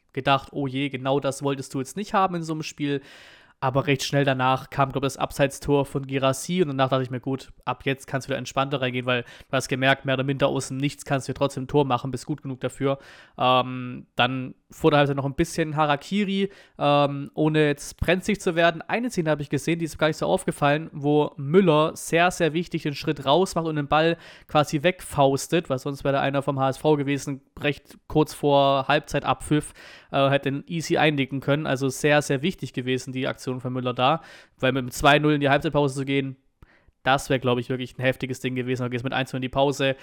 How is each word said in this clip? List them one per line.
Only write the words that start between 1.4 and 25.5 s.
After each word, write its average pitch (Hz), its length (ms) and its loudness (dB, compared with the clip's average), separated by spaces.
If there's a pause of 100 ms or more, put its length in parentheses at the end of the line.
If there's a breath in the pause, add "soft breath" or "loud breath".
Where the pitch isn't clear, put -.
wolltest 139 320 -4
du 139 60 -2
jetzt - 160 -8
nicht 208 180 -8
haben 190 220 2
in 165 80 -4
so 160 80 -6
einem 156 100 -6
Spiel.“ 143 380 -4 (580 loud breath)
Aber 131 280 0
recht 139 180 0
schnell 139 220 2
danach 131 420 0
kam, 135 240 0
glaub 139 100 -4
ich, 139 40 0
das 131 100 -4
Abseitstor 143 680 0
von 135 200 -6
Girassi 135 540 -2
und 160 80 2
danach 135 220 0
dachte 131 120 2
ich 127 80 -6
mir, 127 100 -6
„Gut, - 320 -6 (120)
ab - 220 -4
jetzt 135 200 -4
kannst 135 200 -6
du - 20 -18
wieder 131 100 -2
entspannter 135 440 -2
reingehen“, 127 240 -2
weil 123 160 0
du - 300 -16
hast 131 160 -2
gemerkt, 135 360 2
mehr 135 100 0
oder 131 100 -2
minder 139 240 0
aus 135 200 -2
dem 135 80 -8
Nichts 139 300 -6
kannst 135 220 -2
du 135 40 -4
trotzdem 139 320 -2
ein - 40 -14
Tor 147 180 2
machen, 131 240 -2
bist 120 160 -8
gut 147 160 -8
genug 131 180 -10
dafür. 135 380 -2 (400 loud breath)
Ähm, 127 760 0
dann 127 400 -2 (160)
vor - 200 4
der 147 80 8
Halbzeit 139 180 4
noch 135 80 -2
ein 139 120 -4
bisschen 160 400 -2
Harakiri, 190 760 0 (260 loud breath)
ähm, 143 580 2
ohne 156 320 2
jetzt - 320 -4
brenzlig 185 420 0
zu 170 160 -2
werden. 170 260 2
Eine 233 280 -4
Szene 160 200 -2
habe 151 100 0
ich 143 80 -8
gesehen, 160 300 -2
die 165 60 -4
ist 151 120 -8
gar 156 120 2
nicht 156 80 -2
so 151 100 -4
aufgefallen, 160 640 0
wo 147 440 2
Müller 156 580 4
sehr, 170 380 0
sehr 160 200 0
wichtig 165 300 -4
den 147 120 -4
Schritt 143 300 -4
raus 160 300 2
macht 165 120 -2
und 156 100 -4
den 147 100 -2
Ball 160 320 2 (300 loud breath)
quasi 151 340 2
wegfaustet, 147 880 2